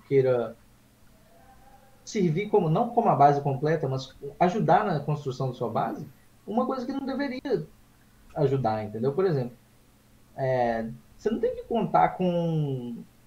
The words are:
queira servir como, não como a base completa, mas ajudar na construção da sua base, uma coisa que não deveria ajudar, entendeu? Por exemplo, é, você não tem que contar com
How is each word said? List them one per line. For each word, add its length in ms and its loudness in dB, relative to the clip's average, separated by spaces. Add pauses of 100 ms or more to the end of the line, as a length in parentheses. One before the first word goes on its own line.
queira 480 2 (1500)
servir 460 0
como, 200 4
não 200 2
como 200 2
a 60 4
base 260 6
completa, 460 -2
mas 280 -6 (240)
ajudar 460 2
na 140 0
construção 480 -4
da 80 -6
sua 140 -4
base, 380 -4 (380)
uma 200 0
coisa 200 -4
que 80 -8
não 120 -6
deveria 600 -4 (720)
ajudar, 480 0
entendeu? 300 -2
Por 120 0
exemplo, 320 -2 (800)
é, 520 0 (300)
você 140 -2
não 80 -2
tem 160 -2
que 80 -12
contar 460 2
com 880 -2 (320)